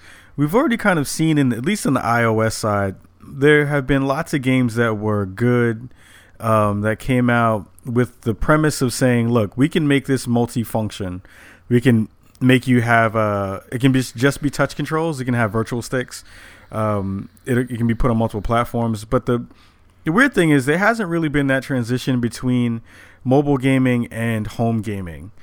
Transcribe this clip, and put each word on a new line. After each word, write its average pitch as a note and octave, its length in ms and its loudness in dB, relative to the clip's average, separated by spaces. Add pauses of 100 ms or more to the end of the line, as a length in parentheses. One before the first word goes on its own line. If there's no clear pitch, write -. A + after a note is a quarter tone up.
(360)
we've D3 200 -2
already B3 220 2
kind F#3+ 200 0
of C#3 100 -2
seen D#3+ 300 0
in, C3 160 2
at A2+ 100 -6
least G3+ 220 -2
on C#3 80 2
the B2+ 100 0
I A#2 200 0
O A2+ 160 2
S A2 160 0
side, G2+ 400 -2 (260)
there D3 460 2
have C#3+ 180 -2
been C3+ 220 0
lots D3 260 -2
of D3 80 0
games B2+ 340 2
that A2+ 220 0
were G#2 300 -2
good, A#2+ 680 0 (460)
um, G#2+ 420 2
that G#2+ 180 -2
came B2 300 0
out A2+ 400 0 (160)
with A#2+ 360 -2
the A#2 120 -2
premise D3+ 480 2
of B2+ 120 0
saying, A#2+ 360 2
"Look, A2+ 280 0
we C3+ 100 4
can D#3 200 0
make C#3 180 2
this C3 200 -2
multifunction. A2 960 -4 (460)
We A#2+ 140 4
can A#2 260 4 (320)
make B2+ 260 4
you B2 160 4
have, A2+ 340 2
uh, G2+ 440 -2 (140)
it A#2+ 80 -6
can C3+ 100 4
be, C3 100 2
just B2+ 400 -2
be C#3+ 80 -2
touch - 280 -2
controls. D#3+ 420 -4
It B2+ 60 -6
can B2+ 80 -2
have A#2 180 0
virtual A2+ 300 -4
sticks. - 420 -8 (480)
Um, G2+ 580 -4 (160)
it, B2 120 0
it B2 200 -4
can A#2 100 0
be A#2 60 2
put A#2+ 160 0
on A2+ 60 0
multiple A2+ 260 -2
platforms." A#2 640 -2
But B2 220 -2
the, A#2+ 200 0 (600)
the D#3+ 80 -2
weird C4 200 4
thing E3 180 2
is C#3 140 4
there D3 120 0
hasn't G#3 320 0
really E3 200 -2
been C#3+ 180 0
that C3+ 140 0
transition B2 600 -2
between A#2+ 600 -2 (440)
mobile C#3+ 320 4
gaming B2+ 500 2
and A2+ 400 -4
home A2+ 340 -2
gaming. F#2 500 -10 (120)